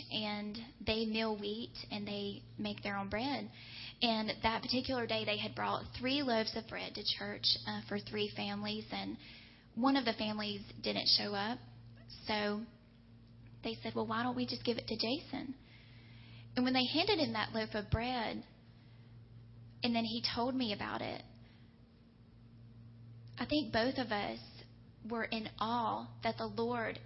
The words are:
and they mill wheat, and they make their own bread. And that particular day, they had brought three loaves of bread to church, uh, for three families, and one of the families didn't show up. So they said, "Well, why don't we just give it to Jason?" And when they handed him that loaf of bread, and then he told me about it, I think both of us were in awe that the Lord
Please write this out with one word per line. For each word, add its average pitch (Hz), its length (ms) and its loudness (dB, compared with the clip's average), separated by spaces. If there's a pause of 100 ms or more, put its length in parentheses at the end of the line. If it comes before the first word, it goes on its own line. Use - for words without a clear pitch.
(120)
and 208 460 -2 (280)
they 220 200 4
mill 220 320 2
wheat, 208 360 -4 (180)
and 202 160 -4
they 202 340 -4 (160)
make 208 260 -2
their 202 140 -2
own 196 120 -2
bread. 220 400 0 (520)
And 220 300 4 (100)
that 226 220 4
particular 247 420 2
day, 220 180 2
they 208 140 2
had 214 160 -2
brought 202 300 0 (160)
three 269 240 2
loaves 226 320 4
of 226 120 -4
bread - 280 -6
to 208 80 -6
church, 202 420 0 (220)
uh, 214 200 -2
for 208 120 0
three 208 360 0
families, 208 560 -2
and 196 260 -4 (580)
one 262 200 8
of 269 100 6
the 226 80 6
families 214 480 0 (220)
didn't 208 240 2
show 208 260 6
up. 214 260 0 (680)
So 208 340 2 (1000)
they 226 200 -2
said, 226 100 -4
"Well, 220 140 0
why 226 160 2
don't 247 120 0
we 247 120 0
just 240 160 -4
give 233 140 2
it - 100 -4
to 226 80 -2
Jason?" 262 580 -2 (1000)
And 247 100 6
when 254 80 6
they 254 120 6
handed 349 340 6
him 247 140 4
that 214 200 0
loaf 220 220 0
of 208 160 -2
bread, 226 520 2 (1400)
and 233 120 6
then 226 100 4
he 226 180 -2 (120)
told 247 200 2
me 240 180 2
about 110 280 -2
it, - 220 -4 (2250)
I 254 60 0
think 302 260 2
both 240 260 4
of 240 140 0
us 214 280 0 (680)
were 226 140 0
in 220 340 -2
awe 226 500 0 (160)
that 226 140 2
the 226 80 -2
Lord 226 600 0